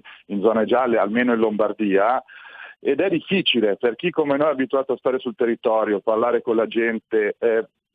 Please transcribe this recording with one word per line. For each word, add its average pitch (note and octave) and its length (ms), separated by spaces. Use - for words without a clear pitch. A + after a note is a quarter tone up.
in G2+ 160
zone A2 240
gialle, A#2 320
almeno A#2 340
in A#2 60
Lombardia, G#2 840
ed C#3 220
è F#3+ 80
difficile B2 680
per A#2 180
chi F3 140
come C#3+ 260
noi D3+ 120
è D3+ 40
abituato C3+ 400
a A2+ 60
stare C3 220
sul A#2+ 140
territorio, A2 640
parlare A2+ 420
con A#2 120
la A2 120
gente, A2 720
eh, A2+ 280